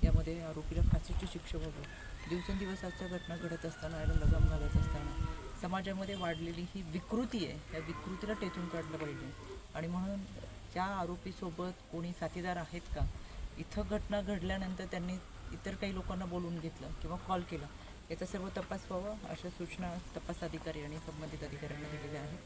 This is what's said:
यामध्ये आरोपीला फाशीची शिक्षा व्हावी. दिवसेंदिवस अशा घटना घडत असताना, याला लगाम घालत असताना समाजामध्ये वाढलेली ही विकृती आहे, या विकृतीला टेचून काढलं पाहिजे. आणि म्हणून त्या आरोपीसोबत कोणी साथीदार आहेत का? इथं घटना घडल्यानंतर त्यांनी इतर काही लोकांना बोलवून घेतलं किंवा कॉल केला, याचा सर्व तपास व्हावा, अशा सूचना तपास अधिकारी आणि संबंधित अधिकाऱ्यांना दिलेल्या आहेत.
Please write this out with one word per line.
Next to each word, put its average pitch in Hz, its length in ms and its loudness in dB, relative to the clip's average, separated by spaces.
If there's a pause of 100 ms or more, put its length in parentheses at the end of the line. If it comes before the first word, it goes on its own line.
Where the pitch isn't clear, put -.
यामध्ये 165 380 8
आरोपीला 160 400 0
फाशीची - 500 6
शिक्षा - 260 -4
व्हावी. 151 240 -4 (460)
दिवसेंदिवस 190 560 0
अशा 180 220 -4
घटना 175 300 -4
घडत 165 300 -2
असताना, 160 340 -4
याला 160 140 4
लगाम - 340 10
घालत 156 280 6
असताना - 540 4 (320)
समाजामध्ये 190 520 0
वाढलेली 170 480 0 (120)
ही 196 80 -4
विकृती 185 640 0
आहे, 151 280 -6
या 160 120 0
विकृतीला 185 460 -2
टेचून 185 360 -2
काढलं 160 280 -2
पाहिजे. 139 340 -4 (440)
आणि 160 120 -2
म्हणून 185 340 0 (540)
त्या 180 100 2
आरोपीसोबत 180 880 -2 (200)
कोणी 170 200 -2
साथीदार 175 440 -2
आहेत 175 240 -4
का? - 260 2 (520)
इथं 196 320 -2
घटना 208 300 2
घडल्यानंतर 185 640 0
त्यांनी 180 280 -2 (400)
इतर - 220 -4
काही 190 200 0
लोकांना 185 300 0
बोलवून 175 340 0
घेतलं 156 340 -4
किंवा 165 240 -2
कॉल 180 260 2
केला, 156 240 -4 (440)
याचा 165 160 -2
सर्व 190 220 -2
तपास 185 320 -2 (100)
व्हावा, 196 380 -2
अशा 160 200 -4
सूचना 175 460 -4 (220)
तपास 170 240 -6
अधिकारी 156 420 -4
आणि 147 160 -4
संबंधित 151 460 -6
अधिकाऱ्यांना 147 440 -6
दिलेल्या 147 340 -4
आहेत. 147 240 -6